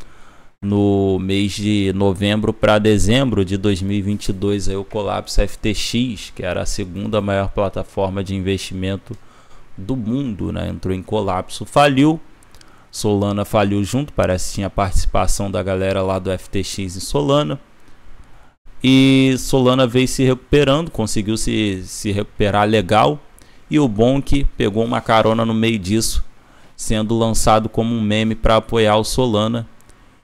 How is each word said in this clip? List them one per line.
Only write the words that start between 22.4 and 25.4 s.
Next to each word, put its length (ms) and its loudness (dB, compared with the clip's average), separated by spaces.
legal. 520 2
E 80 2
o 80 4
Bonk 580 2
pegou 280 0
uma 160 -2
carona 440 2